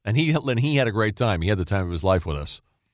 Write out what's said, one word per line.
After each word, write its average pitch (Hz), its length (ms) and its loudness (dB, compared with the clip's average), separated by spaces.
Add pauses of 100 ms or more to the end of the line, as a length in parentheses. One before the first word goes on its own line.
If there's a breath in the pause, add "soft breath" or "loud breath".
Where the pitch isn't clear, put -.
And 110 140 0
he, 156 140 4
and 135 280 0
he 143 160 2
had 131 120 2
a 110 40 0
great 107 240 0
time. 98 260 0
He 82 60 -2
had 104 100 2
the 92 60 -2
time 95 220 -2
of 87 80 -6
his 80 100 -6
life 92 220 2
with 76 100 -4
us. 73 260 -10 (320)